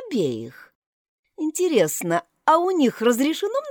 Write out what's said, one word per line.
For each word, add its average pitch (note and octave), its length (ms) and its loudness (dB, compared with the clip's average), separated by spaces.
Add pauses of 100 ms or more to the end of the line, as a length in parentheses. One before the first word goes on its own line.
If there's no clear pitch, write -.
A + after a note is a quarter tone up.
обеих? C3 680 -4 (640)
Интересно, B3+ 880 0 (200)
а D#4+ 140 4
у F4+ 120 0
них C#4 300 2
разрешено D4 580 0 (120)